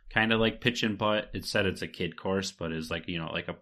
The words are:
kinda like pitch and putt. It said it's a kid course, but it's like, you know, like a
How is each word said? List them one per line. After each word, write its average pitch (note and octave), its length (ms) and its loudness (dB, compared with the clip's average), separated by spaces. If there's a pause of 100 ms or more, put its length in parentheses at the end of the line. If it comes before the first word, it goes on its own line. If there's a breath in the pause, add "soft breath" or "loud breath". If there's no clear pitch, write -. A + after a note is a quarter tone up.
kinda A2 280 4
like A2+ 240 4
pitch A#2+ 220 2
and G#2+ 160 0
putt. G#2+ 340 2
It F#2+ 120 -6
said G#2 220 2
it's F2 160 0
a F2+ 40 -6
kid E2+ 300 -4
course, F#2+ 340 -2
but E2 220 -6
it's D#2+ 180 -4
like, E2+ 160 -4
you F2 120 -4
know, D#2 120 -4
like E2+ 160 -4
a E2+ 160 -6